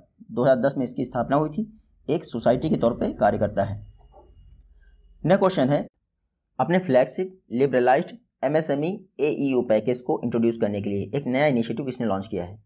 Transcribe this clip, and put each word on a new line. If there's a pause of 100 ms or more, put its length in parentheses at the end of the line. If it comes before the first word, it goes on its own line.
(320)
दो
हज़ार
दस
में
इसकी
स्थापना
हुई
थी, (300)
एक
सोसाइटी
के
तौर
पे
कार्य
करता
है। (1300)
नेक्स्ट
क्वेश्चन
है, (720)
अपने
फ्लैगशिप (120)
लिबरलाइज्ड (260)
एमएसएमई (140)
एईओ
पैकेज
को
इंट्रोड्यूस
करने
के
लिए
एक
नया
इनिशिएटिव
किसने
लॉन्च
किया
है?